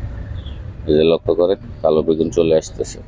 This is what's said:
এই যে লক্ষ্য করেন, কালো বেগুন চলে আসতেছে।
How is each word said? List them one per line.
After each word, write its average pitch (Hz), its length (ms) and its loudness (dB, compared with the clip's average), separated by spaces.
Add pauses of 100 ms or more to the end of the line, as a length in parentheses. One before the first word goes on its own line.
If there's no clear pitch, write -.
(880)
এই 78 100 2
যে 78 60 6
লক্ষ্য 82 320 2
করেন, 87 220 2 (240)
কালো 78 220 4
বেগুন 80 260 0
চলে 82 260 4
আসতেছে। - 520 -4